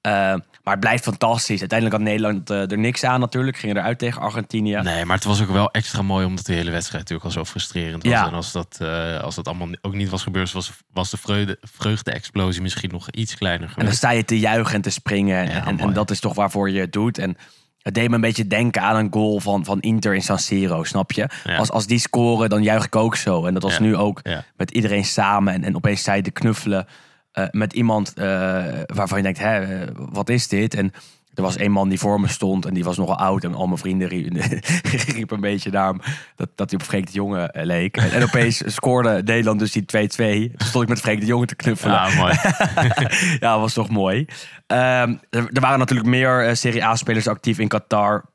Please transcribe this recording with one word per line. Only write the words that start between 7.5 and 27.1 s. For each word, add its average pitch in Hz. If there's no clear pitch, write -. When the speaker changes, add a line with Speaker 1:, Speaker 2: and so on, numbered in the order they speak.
Speaker 2:
frustrerend 82
was. 117
Speaker 1:
Ja. 110
Speaker 2:
En 82
als 85
dat, 87
eh, 82
als -
dat 80
allemaal 85
ook 98
niet 101
was 92
gebeurd, 92
was, 92
was 92
de -
vreugde, 101
vreugde-explosie 92
misschien 92
nog 87
iets -
kleiner 87
Speaker 1:
En 82
dan -
Speaker 2:
geweest. 113
Speaker 1:
sta 127
je 117
te 113
juichen 110
en 104
te 98
springen. 101
Speaker 2:
Ja, 82
Speaker 1:
En, 82
en 101
Speaker 2:
mooi. 101
Speaker 1:
dat 104
is 98
toch 101
waarvoor 98
je 95
het 90
doet. 107
En 95
het 98
deed 117
me 120
een 117
beetje 113
denken 104
aan 107
een 107
goal 107
van, 101
van 98
Inter 107
in 95
San 95
Siro, 90
snap -
je? 110
Speaker 2:
Ja. 85
Speaker 1:
Als, 107
als 107
die 117
scoren, 117
dan 107
juich 107
ik -
ook 110
zo. 87
En 92
dat 92
was 95
Speaker 2:
Ja. 87
Speaker 1:
nu 107
ook 101
Speaker 2:
Ja. 80
Speaker 1:
met 95
iedereen 101
samen. 98
En, 92
en 92
opeens 98
sta -
je 98
te 95
knuffelen, 101